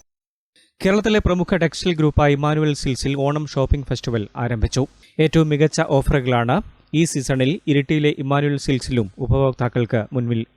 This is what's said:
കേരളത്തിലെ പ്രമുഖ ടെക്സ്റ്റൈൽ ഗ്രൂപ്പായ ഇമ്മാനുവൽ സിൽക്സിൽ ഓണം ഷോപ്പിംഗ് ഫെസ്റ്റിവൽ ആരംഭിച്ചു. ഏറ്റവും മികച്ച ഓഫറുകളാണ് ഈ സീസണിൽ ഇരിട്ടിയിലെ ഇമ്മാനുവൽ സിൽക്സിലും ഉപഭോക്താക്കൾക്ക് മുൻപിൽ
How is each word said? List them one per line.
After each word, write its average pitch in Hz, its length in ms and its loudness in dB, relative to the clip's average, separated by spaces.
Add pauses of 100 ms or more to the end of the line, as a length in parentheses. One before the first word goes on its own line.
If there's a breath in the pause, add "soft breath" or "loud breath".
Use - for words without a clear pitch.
(800 soft breath)
കേരളത്തിലെ 208 380 2
പ്രമുഖ 180 380 0
ടെക്സ്റ്റൈൽ 170 380 -2
ഗ്രൂപ്പായ 151 380 4
ഇമ്മാനുവൽ 151 420 0
സിൽക്സിൽ 135 420 -4
ഓണം 143 300 -2
ഷോപ്പിംഗ് 135 400 0
ഫെസ്റ്റിവൽ 117 500 -4
ആരംഭിച്ചു. 120 500 -2 (340 soft breath)
ഏറ്റവും 156 280 2
മികച്ച 151 320 2
ഓഫറുകളാണ് 131 840 0 (320)
ഈ 160 100 2
സീസണിൽ 135 600 0
ഇരിട്ടിയിലെ 147 520 2
ഇമ്മാനുവൽ 143 380 0
സിൽക്സിലും 120 600 -2
ഉപഭോക്താക്കൾക്ക് 123 960 0
മുൻപിൽ 117 340 -2 (100)